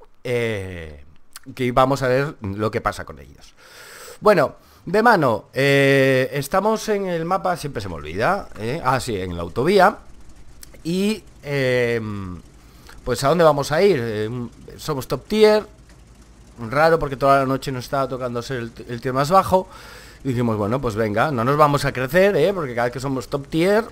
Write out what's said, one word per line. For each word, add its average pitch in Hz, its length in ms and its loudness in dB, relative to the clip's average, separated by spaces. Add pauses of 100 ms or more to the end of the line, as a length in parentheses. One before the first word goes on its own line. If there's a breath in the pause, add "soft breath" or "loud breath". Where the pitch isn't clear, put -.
(240)
eh, 95 800 -6 (520)
que 123 160 -2
vamos 131 320 2
a 131 40 0
ver 135 340 0
lo 107 280 -4
que 95 120 -4
pasa 95 220 -4
con 76 140 -16
ellos. - 380 -20 (640 loud breath)
Bueno, 175 380 4 (280 soft breath)
de 196 160 2
mano, 165 440 4 (100)
eh, 135 800 4
estamos 196 540 -2
en 202 200 -2
el 165 180 -4
mapa, 180 320 -2
siempre 139 240 -8
se 98 80 -8
me 85 60 -8
olvida, 87 520 -4 (120)
¿eh? 120 260 -6
Ah, 131 140 0
sí, 107 200 -6
en 92 160 -6
la 87 60 -6
autovía. 170 560 2 (840)
Y, 190 400 -2 (180)
eh, 127 580 0 (1040 loud breath)
pues, 123 200 -4
¿a 139 60 2
dónde 170 140 4
vamos 143 280 4
a 156 100 0
ir? 190 180 4
Eh, 107 300 -4 (480)
somos 135 300 -8
top 139 200 -6
tier. 214 380 4 (1040)
Raro, 156 300 4
porque 139 180 -4
toda 139 220 6
la 135 60 2
noche 135 260 -2
nos 123 120 -6
estaba 135 240 -4
tocando 123 340 -6
ser 131 160 -8
el, 117 140 -8 (160)
el 120 140 -8
tier 131 120 -4
más 139 160 0
bajo. 185 380 2 (560 loud breath)
Y 135 60 -4
dijimos, 117 280 0
bueno, 104 220 0
pues 120 160 -4
venga, 113 360 0
no 117 120 -2
nos 139 140 2
vamos 143 280 4
a 135 60 0
crecer, 175 440 2
¿eh? 170 180 2
Porque 151 200 -6
cada 117 120 -2
vez 123 80 -2
que 131 60 -8
somos 131 280 -6
top 139 200 -6
tier, 196 440 0